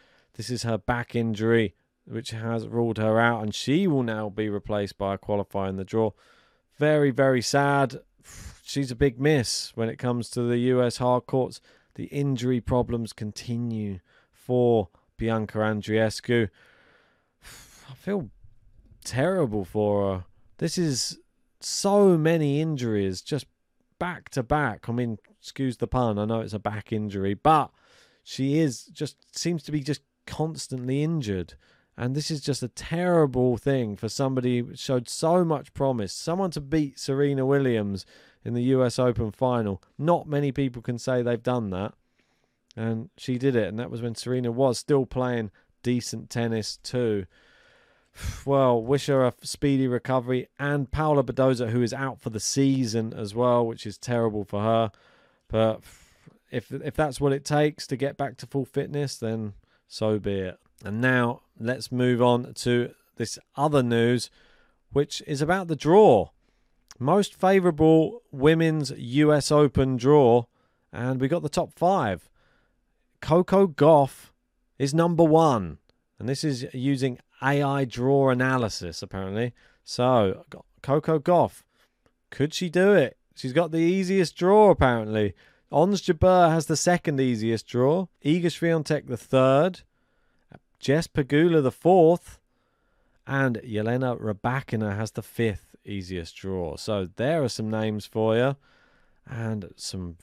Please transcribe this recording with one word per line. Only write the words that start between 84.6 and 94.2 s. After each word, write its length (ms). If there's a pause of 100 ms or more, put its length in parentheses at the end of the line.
apparently. 640 (380)
Ons 280
Jabeur 500
has 160
the 100
second 440
easiest 460
draw, 400 (180)
Iga 220
Swiatek 640
the 80
third, 640 (1000)
Jess 300
Pegula 520
the 120
fourth, 640 (880)
and 380
Jelena 520
Rybakina 800